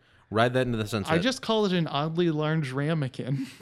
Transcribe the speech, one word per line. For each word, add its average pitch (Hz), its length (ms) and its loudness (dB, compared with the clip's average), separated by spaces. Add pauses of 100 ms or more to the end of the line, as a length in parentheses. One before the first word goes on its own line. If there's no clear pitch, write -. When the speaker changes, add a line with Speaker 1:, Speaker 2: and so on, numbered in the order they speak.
(300)
Speaker 1:
ride 117 240 2
that 127 140 2
into 117 100 0
the 110 100 -2
sunset. 110 260 -2
Speaker 2:
I 170 40 4
just 247 240 0
call 220 240 0
it 180 80 0
an 165 140 2
oddly 160 420 0
large 151 420 0
ramekin. 143 760 -2 (140)